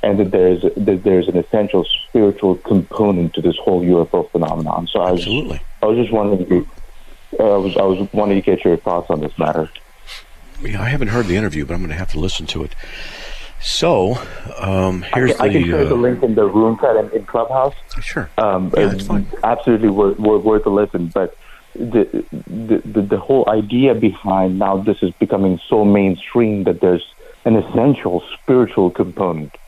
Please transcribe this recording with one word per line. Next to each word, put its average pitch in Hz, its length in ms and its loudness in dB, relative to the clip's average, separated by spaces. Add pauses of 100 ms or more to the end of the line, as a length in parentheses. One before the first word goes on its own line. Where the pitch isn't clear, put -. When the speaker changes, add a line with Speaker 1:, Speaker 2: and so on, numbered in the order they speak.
Speaker 1:
And 101 180 0
that 95 120 2
there's, 92 300 4
that 95 420 0
there's 92 220 4
an 90 120 0
essential 98 480 0 (220)
spiritual 101 480 2
component 92 800 0
to - 60 -6
this 82 160 2
whole 92 260 0
U 87 200 4
F 80 100 -2
O 87 120 2
phenomenon. 82 640 -4
So - 120 -2
I 90 120 2
was, 87 100 0
Speaker 2:
Absolutely. 113 380 -4 (220)
Speaker 1:
I 113 40 0
was 110 100 2
just 113 160 0
wondering 101 300 0
if - 80 -4
you, 90 180 2 (720)
uh, 104 160 4
I - 20 4
was, 95 220 0
I 98 40 2
was 98 300 0
wanting 104 240 2
to 95 60 0
get 92 200 0
your 87 140 4
thoughts 85 320 -4
on 80 120 -2
this 76 180 -8
matter. 78 320 -2 (920)
Speaker 2:
Yeah, 104 200 -4
I 120 80 -2
haven't 135 180 -2
heard 117 180 0
the 87 100 0
interview, 80 280 -2
but 65 80 -8
I'm 90 80 -4
gonna 78 140 -6
have 92 180 -4
to 78 80 -2
listen 82 280 -4
to 80 160 -6
it. - 100 -12 (880)
So, 123 560 0 (400)
um, 92 440 -2 (120)
here's 123 220 2
Speaker 1:
I 123 120 2
can, 101 40 0
Speaker 2:
the, 92 60 2
Speaker 1:
I 87 40 2
can 85 80 0
share 147 100 2
Speaker 2:
uh, 139 80 2
Speaker 1:
the 135 60 2
link 120 280 0
in 117 120 2
the 107 120 4
room 110 320 2
chat 120 180 4
in, 107 160 0
in 107 120 -2
Clubhouse. 127 500 0 (280)
Speaker 2:
Sure. - 340 -6
Speaker 1:
Um, 95 400 0
Speaker 2:
Yeah, 101 80 4
Speaker 1:
uh, 98 60 2
Speaker 2:
it's 95 160 -6
fine. 101 200 0 (160)
Speaker 1:
absolutely 113 460 2
wor-, 98 240 4
wor-, 107 260 2
worth 104 280 2
a 110 40 2
listen. 98 360 0
But 90 280 -4 (400)
the, - 520 -2 (200)
the, 110 380 -2
the, 104 180 -2
the 101 160 -2
whole 131 300 2
idea 113 460 2
behind 95 640 0
now 98 180 0
this 98 260 -2
is 90 100 -2
becoming 95 540 0
so 110 160 2
mainstream 101 840 2
that 90 180 0
there's 90 240 2 (400)
an 113 100 4
essential 110 680 0 (200)
spiritual 113 480 2
component 87 640 -4 (140)